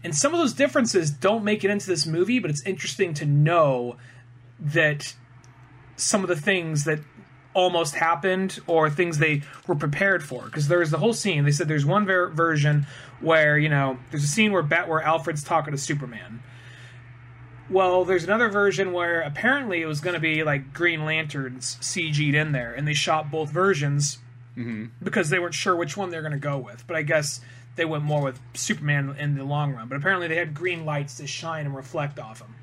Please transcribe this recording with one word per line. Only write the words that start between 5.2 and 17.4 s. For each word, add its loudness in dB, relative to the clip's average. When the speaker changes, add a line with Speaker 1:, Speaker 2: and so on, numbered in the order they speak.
Speaker 1:
some 0
of -2
the 2
things 0
that 0
almost 2
happened 0
or 4
things 0
they 2
were 0
prepared 2
for, -10
'cause -2
there's 4
the 0
whole 4
scene. 0
They 4
said 2
there's 0
one 4
ver-, 2
version 2
where, 4
you 2
know, 2
there's -2
a 0
scene 4
where 4
Bat-, 0
where 0
Alfred's 0
talking 0
to -4
Superman. -8